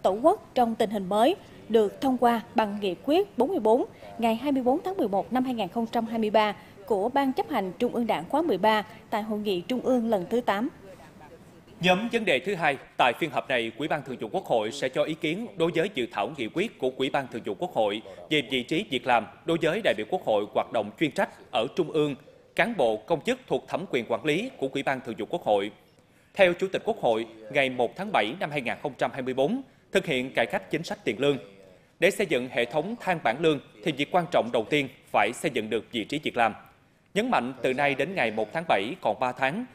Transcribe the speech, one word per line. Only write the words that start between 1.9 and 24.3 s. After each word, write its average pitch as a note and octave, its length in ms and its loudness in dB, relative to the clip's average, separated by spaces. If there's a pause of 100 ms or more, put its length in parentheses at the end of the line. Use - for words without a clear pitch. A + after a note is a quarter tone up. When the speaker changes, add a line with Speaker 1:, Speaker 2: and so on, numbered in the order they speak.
Speaker 1:
thông C4 180 0
qua A#3 220 4 (140)
bằng G#3 260 0
Nghị F#3+ 140 -2 (100)
quyết F4+ 340 2
bốn C#4 100 4
mươi F#4 120 0
bốn A3+ 240 6 (340)
ngày A3+ 160 2
hai C4+ 180 -2
mươi C4+ 100 2
bốn B3+ 220 2
tháng F#4+ 120 -4
mười C#4+ 120 2
một F#3+ 240 0
năm B3+ 120 2
hai B3+ 100 -2
nghìn G#3 140 -2
không A3+ 180 -2
trăm A3+ 200 -2
hai A#3 120 -4
mươi G#3+ 120 2
ba G#3 260 4 (300)
của G#3 220 2
Ban C4+ 240 2
Chấp F#4 180 -4
hành G3 280 -2
Trung A#3+ 160 0
ương A#3 120 0
Đảng F3 220 -2
khóa D4 140 2
mười A#3+ 160 2
ba G#3+ 280 4 (240)
tại G#3+ 120 -2
Hội A3 160 -4
nghị G3+ 220 -2
Trung A#3+ 200 -4
ương A#3 300 2
lần F#3 200 2
thứ A#3 100 2
tám. A3+ 280 -2 (1120)
Speaker 2:
Nhóm F#3 280 4
vấn A3 160 0
đề D3+ 140 4
thứ G3 160 -2
hai, D#3 220 2 (200)
tại B2+ 240 4
phiên D#3 100 -2
họp - 180 -2
này, A#2 300 0
Ủy D3+ 100 -4
ban D#3 160 -2
Thường B2 160 -10
vụ A2+ 120 -6
Quốc F#3 120 -4
hội A2+ 280 0
sẽ C3+ 160 -4
cho D3 140 0
ý D#3 120 -2
kiến F3 320 -4 (100)
đối E3 180 2
với E3+ 200 2
dự A#2 180 -2
thảo G#2 240 -2
nghị A2+ 180 -4
quyết G3 240 -4
của C3 180 0
Ủy C3 140 -2
ban C#3 220 -2
Thường A2 120 -6
vụ G#2 140 -4
Quốc F3 140 -6
hội G#2+ 300 0 (280)
về D3 200 2
vị B2+ 120 -2
trí E3 280 -2
việc B2 160 -4
làm A#2 200 4 (180)
đối E3 180 0
với E3 220 0
đại B2 120 4
biểu A2 140 -6
Quốc - 140 -2
hội G#2 200 2 (100)
hoạt - 180 0
động G#2 180 -2 (100)
chuyên D3 100 2
trách G#3 200 -2 (220)
ở A#2+ 140 0 (100)
Trung E3 140 0
ương, D3+ 240 2 (420)
cán G#3 200 0
bộ, A2+ 200 2
công D#3 240 -2
chức B3 260 -2
thuộc C3+ 220 -2
thẩm C#3 220 -6
quyền A#2+ 180 0
quản A2 160 -4
lý F3+ 320 0